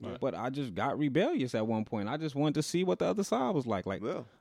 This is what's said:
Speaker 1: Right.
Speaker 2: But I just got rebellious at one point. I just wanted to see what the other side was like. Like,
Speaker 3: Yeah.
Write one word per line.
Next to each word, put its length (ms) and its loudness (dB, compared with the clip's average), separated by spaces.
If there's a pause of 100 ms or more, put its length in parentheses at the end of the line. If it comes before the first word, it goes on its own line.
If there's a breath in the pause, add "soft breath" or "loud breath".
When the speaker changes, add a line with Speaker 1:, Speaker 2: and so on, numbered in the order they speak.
Speaker 1:
Right. 200 -8
Speaker 2:
But 140 0
I 160 -4
just 240 -4
got 240 0
rebellious 560 2
at 120 2
one 180 2
point. 240 -2
I 80 -4
just 180 -4
wanted 200 2
to 80 2
see 220 0
what 140 2
the 80 2
other 180 2
side 300 2
was 120 0
like. 200 0
Like, 160 -2
Speaker 3:
Yeah. 200 -4 (180)